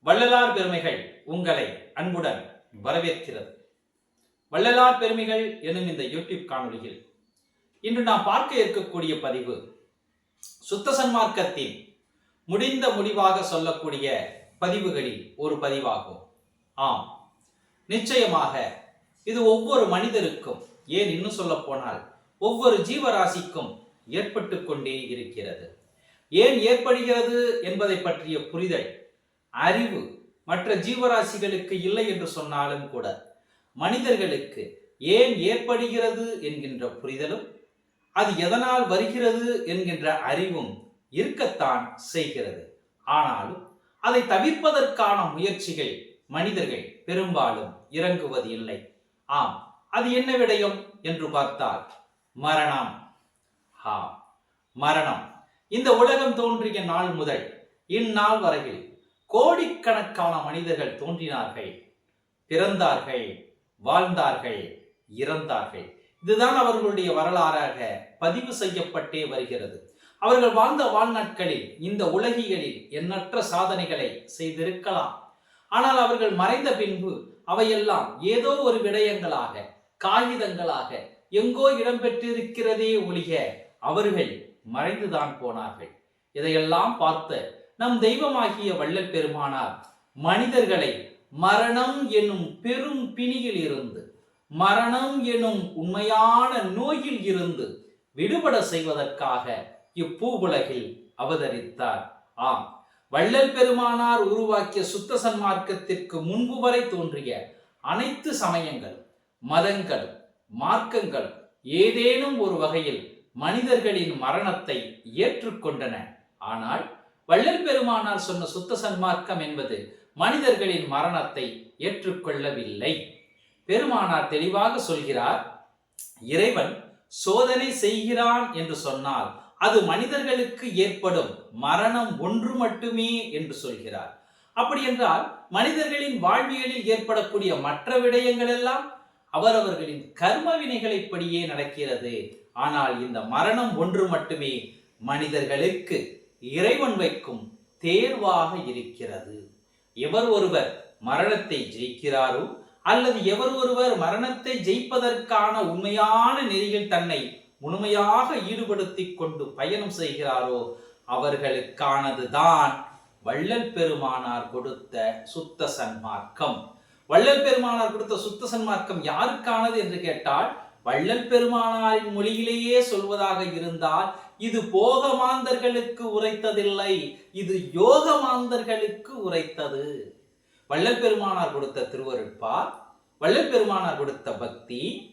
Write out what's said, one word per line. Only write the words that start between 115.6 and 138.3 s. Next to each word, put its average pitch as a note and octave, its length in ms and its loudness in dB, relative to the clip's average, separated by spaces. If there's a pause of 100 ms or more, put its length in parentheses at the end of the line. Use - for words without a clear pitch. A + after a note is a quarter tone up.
ஆனால் A2+ 420 -6 (460)
வள்ளல் E4+ 360 6
பெருமானார் A3+ 600 0
சொன்ன F3 280 -4
சுத்த F#3 280 -4
சன்மார்க்கம் F#3 640 -2
என்பது C#3 320 -6 (440)
மனிதர்களின் G3+ 720 2
மரணத்தை D3 520 -2 (420)
ஏற்றுக்கொள்ளவில்லை. C#3+ 1040 -4 (800)
பெருமானார் G3 640 2
தெளிவாக F#3+ 400 2 (140)
சொல்கிறார், C#3 520 0 (920)
"இறைவன் G3 400 2 (400)
சோதனை B3 560 2 (140)
செய்கிறான் A#3 600 2 (140)
என்று D#3+ 260 -6
சொன்னால் C3+ 440 -4 (360)
அது A3 140 8 (120)
மனிதர்களுக்கு B3 760 -2 (180)
ஏற்படும் F3+ 460 -2 (340)
மரணம் G#3+ 460 2 (140)
ஒன்று A3+ 280 -2 (100)
மட்டுமே" A3+ 480 -2 (280)
என்று D#3+ 240 -8
சொல்கிறார். G#2+ 500 -10 (440)
அப்படி C4+ 340 0
என்றால் F3 340 2 (240)
மனிதர்களின் C#4+ 680 0
வாழ்வியலில் B3 760 0
ஏற்படக்கூடிய G#3 600 0 (140)
மற்ற B3 320 0
விடயங்கள் A#3+ 580 4